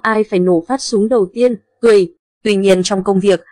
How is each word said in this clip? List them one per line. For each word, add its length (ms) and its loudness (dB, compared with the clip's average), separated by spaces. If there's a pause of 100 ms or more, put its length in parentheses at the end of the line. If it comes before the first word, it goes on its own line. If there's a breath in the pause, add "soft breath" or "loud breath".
ai 220 -2
phải 160 -4
nổ 280 0
phát 140 -6
súng 280 -2
đầu 240 0
tiên, 220 0 (260)
cười. 320 2 (300)
Tuy 120 0
nhiên 280 2
trong 200 -4
công 160 0
việc, 320 0